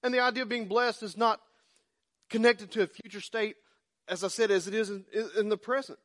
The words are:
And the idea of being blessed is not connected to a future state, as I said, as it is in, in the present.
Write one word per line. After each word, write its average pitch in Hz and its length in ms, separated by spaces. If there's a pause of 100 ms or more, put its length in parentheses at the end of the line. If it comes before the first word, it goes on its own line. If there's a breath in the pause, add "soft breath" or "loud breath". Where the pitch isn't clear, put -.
And 247 100
the 254 60
idea 247 240
of 214 60
being 233 180
blessed 226 360
is 202 120
not 220 260 (880)
connected 226 420
to 226 100
a 180 60
future 202 340
state, 214 360 (500)
as 180 160
I 196 40
said, 214 240
as 185 160
it 196 60
is 214 160
in, 196 160 (320)
in 214 120
the 214 80
present. 254 480